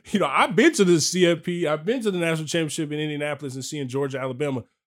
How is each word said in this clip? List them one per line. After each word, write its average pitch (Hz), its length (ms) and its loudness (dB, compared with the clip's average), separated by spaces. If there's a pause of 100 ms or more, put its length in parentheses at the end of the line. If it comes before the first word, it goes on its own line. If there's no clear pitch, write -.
(120)
you 202 80 2
know, 160 60 2
I've 196 280 2
been 285 200 4
to 202 100 4
the 175 160 6
C 175 260 2
F 170 160 2
P, 175 240 -4
I've 156 200 -2
been 240 160 0
to 214 80 0
the 180 80 0
national 165 300 -2
championship 156 440 -2
in 151 80 -4
Indianapolis 147 540 -4
and 131 100 -8
seeing 143 240 -6
Georgia, 135 320 -2
Alabama. 131 440 -4 (220)